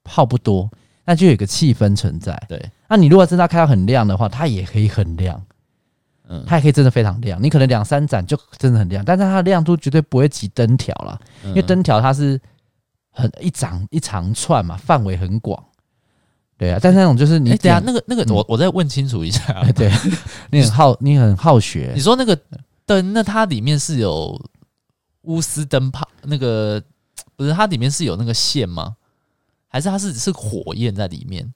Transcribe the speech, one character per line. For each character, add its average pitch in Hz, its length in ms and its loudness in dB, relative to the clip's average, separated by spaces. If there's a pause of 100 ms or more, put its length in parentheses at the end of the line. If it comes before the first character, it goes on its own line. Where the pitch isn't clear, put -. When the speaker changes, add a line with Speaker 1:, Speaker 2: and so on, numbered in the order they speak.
Speaker 1:
耗 143 220 0
不 123 100 -2
多， 101 340 0 (360)
那 175 100 2
就 185 100 4
有 156 60 8
一 104 40 4
个 101 100 -2
气 131 280 0
氛 101 220 2
存 82 240 -4
在。 - 260 -10
Speaker 2:
对。 - 160 -12 (240)
Speaker 1:
那 214 120 2
你 170 80 6
如 165 100 8
果 190 80 8
真 175 140 0
的 180 40 4
要 170 60 2
开 170 80 0
到 165 100 4
很 98 200 4
亮 120 200 2
的 98 80 0
话， 101 140 0
它 139 180 -4
也 101 160 -2
可 - 160 -4
以 107 80 2
很 82 300 -2
亮。 90 260 -4 (880)
Speaker 2:
嗯。 - 180 -12
Speaker 1:
它 165 100 0
也 147 60 2
可 151 60 6
以 139 40 4
真 139 120 4
的 127 60 6
非 120 120 0
常 101 200 -2
亮， 98 200 -6
你 143 60 2
可 151 100 2
能 131 80 4
两 117 160 0
三 147 240 -2
盏 95 200 -2
就 147 120 -4 (200)
真 127 160 2
的 110 40 4
很 101 120 2
亮， 101 120 -4
但 180 140 0
是 196 80 2
它 190 120 0
的 185 80 0
亮 180 200 2
度 175 100 2
绝 151 140 -4
对 151 140 2
不 131 160 -2
会 143 100 4
及 - 200 -8
灯 120 280 2
条 - 180 -4 (120)
啦， - 120 -14 (260)
Speaker 2:
嗯。 98 40 -10
Speaker 1:
因 95 60 -6
为 185 80 2
灯 185 200 2
条 127 180 2
它 131 120 2
是 139 260 0 (720)
很 - 200 -2 (100)
一 - 100 -4
长， 87 400 -6
一 160 80 -4
长 95 360 -6
串 131 300 -2
嘛， 85 120 -8
范 139 260 0
围 95 140 -4
很 95 240 -4
广。 - 220 -8 (960)
对 90 140 -2
啊， 90 100 0
但 180 120 4
是 190 60 6
那 190 60 6
种 139 120 4
就 143 100 4
是 160 140 4
你 127 160 2
点 - 0 -
Speaker 2:
诶， - 20 0
等 175 140 4
一 - 20 6
下， 185 100 2
那 247 80 -2
个， 240 140 -2
那 247 80 -4
个， 208 180 0
Speaker 1:
嗯。 104 40 2
Speaker 2:
我， 104 140 0
我 113 60 0
再 170 120 2
问 175 200 -2
清 139 200 -4
楚 98 160 -4
一 82 60 -4
下 120 220 -4
啊。 92 180 0
Speaker 1:
<laughs> - 40 4
对， 104 180 2 (580)
你 147 120 4
很 117 80 4
好-， 131 300 4
你 139 180 2
很 104 180 4
好 151 220 4
学。 - 380 -4
Speaker 2:
你 139 40 -2
说 214 140 2
那 262 100 -2
个 190 140 2 (480)
灯， 190 260 0
那 220 120 0
它 220 200 -2
里 143 160 -4
面 147 160 0
是 143 220 -4
有 90 420 -4 (840)
钨 165 200 -4
丝 151 240 -6
灯 131 240 -2
泡， 139 180 -12 (140)
那 143 160 -6
个， 107 420 -2 (540)
不 139 100 -8
是， 147 80 0
它 208 140 0
里 180 100 -4
面 123 140 -2
是 147 140 -6
有 95 100 -2
那 101 80 -6
个 117 100 -4
线 110 360 -2
吗？ 85 260 -10 (720)
还 131 140 -8
是 175 80 -4
它 196 100 -4
是， 190 160 -6
是 117 160 -6
火 104 440 -8
焰 113 200 -4
在 98 140 -6
里 - 200 -14
面？ 92 280 -12